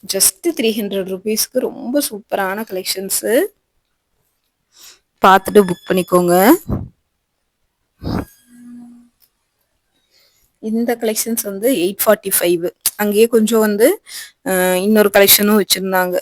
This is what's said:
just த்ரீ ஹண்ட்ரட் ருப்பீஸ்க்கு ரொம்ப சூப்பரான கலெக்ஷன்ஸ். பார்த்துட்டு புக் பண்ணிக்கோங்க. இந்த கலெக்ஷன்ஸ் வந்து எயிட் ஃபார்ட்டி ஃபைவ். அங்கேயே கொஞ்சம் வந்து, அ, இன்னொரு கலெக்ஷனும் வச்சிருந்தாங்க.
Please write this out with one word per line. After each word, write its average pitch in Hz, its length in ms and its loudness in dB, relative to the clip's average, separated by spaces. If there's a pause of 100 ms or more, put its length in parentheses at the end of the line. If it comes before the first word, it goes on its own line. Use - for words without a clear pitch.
just - 460 -4
த்ரீ 262 220 -2
ஹண்ட்ரட் 196 380 -6
ருப்பீஸ்க்கு 214 500 -4
ரொம்ப 247 420 -4
சூப்பரான 208 640 -6
கலெக்ஷன்ஸ். 190 580 -8 (2000)
பார்த்துட்டு 190 420 6
புக் 180 200 -4
பண்ணிக்கோங்க. 180 500 0 (4000)
இந்த 226 320 -2
கலெக்ஷன்ஸ் 226 500 -6
வந்து 202 320 -4
எயிட் 185 260 -4
ஃபார்ட்டி 208 280 0
ஃபைவ். 175 340 -2 (320)
அங்கேயே 208 300 2
கொஞ்சம் 226 340 2
வந்து, 214 260 2 (600)
அ, 190 60 -4 (280)
இன்னொரு 208 300 2
கலெக்ஷனும் 208 500 4
வச்சிருந்தாங்க. 185 600 -2